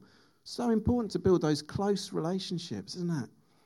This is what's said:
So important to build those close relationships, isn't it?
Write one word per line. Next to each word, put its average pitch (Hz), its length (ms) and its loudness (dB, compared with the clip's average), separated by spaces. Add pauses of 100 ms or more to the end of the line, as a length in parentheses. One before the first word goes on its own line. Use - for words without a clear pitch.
(440)
So 240 260 -2
important 226 420 2
to - 60 0
build 180 240 6
those 151 200 2
close 202 500 -2
relationships, 170 840 -4
isn't 175 140 -2
it? 139 200 -2 (360)